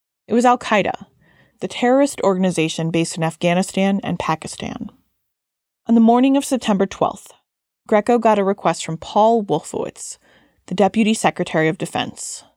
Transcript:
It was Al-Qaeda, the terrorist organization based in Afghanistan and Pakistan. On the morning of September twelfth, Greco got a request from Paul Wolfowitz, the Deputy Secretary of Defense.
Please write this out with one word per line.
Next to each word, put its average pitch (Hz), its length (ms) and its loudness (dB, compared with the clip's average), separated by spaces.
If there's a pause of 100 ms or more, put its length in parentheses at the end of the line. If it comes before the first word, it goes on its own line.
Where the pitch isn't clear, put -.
(280)
It - 60 -2
was 240 100 2
Al-Qaeda, 214 600 0 (540)
the - 80 -6
terrorist 269 540 0
organization 170 680 0
based 165 260 -2
in 165 80 -4
Afghanistan 190 800 0
and 175 140 -4
Pakistan. - 720 -8 (960)
On 233 80 2
the 233 80 6
morning 247 340 4
of 277 80 0
September 202 440 0
twelfth, - 440 -4 (560)
Greco 220 300 2
got 220 220 4
a 196 40 0
request 185 400 -2
from 160 140 -8
Paul 220 460 2
Wolfowitz, - 760 -6 (480)
the - 80 -8
Deputy 208 400 2
Secretary 165 540 0
of 156 100 -2
Defense. - 680 -10 (140)